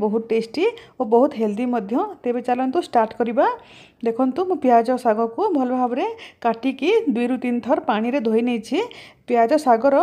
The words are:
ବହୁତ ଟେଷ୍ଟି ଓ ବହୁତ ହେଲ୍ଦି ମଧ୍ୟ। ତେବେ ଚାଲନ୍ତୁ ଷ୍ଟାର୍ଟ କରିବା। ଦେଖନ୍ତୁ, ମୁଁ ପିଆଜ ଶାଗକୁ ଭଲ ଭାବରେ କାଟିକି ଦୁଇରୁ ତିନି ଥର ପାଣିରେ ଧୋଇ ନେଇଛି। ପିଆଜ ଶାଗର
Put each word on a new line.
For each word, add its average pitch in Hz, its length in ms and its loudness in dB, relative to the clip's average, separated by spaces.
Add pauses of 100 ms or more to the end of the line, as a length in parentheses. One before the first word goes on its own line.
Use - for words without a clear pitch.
ବହୁତ 220 260 0
ଟେଷ୍ଟି 226 340 -2 (340)
ଓ 254 40 -4 (120)
ବହୁତ 269 160 6 (100)
ହେଲ୍ଦି 220 340 -2
ମଧ୍ୟ। 214 220 -4 (260)
ତେବେ 247 260 -2
ଚାଲନ୍ତୁ 262 380 -2
ଷ୍ଟାର୍ଟ 220 320 0
କରିବା। 240 280 0 (600)
ଦେଖନ୍ତୁ, 254 420 0
ମୁଁ 359 140 0
ପିଆଜ 233 260 4 (160)
ଶାଗକୁ 226 380 0 (140)
ଭଲ 254 120 0 (120)
ଭାବରେ 254 260 -2 (380)
କାଟିକି 262 460 -2 (200)
ଦୁଇରୁ 240 320 0
ତିନି 240 240 -2
ଥର 285 120 2 (120)
ପାଣିରେ 233 360 0
ଧୋଇ 226 220 2
ନେଇଛି। 240 300 -2 (480)
ପିଆଜ 233 260 2 (140)
ଶାଗର 254 360 4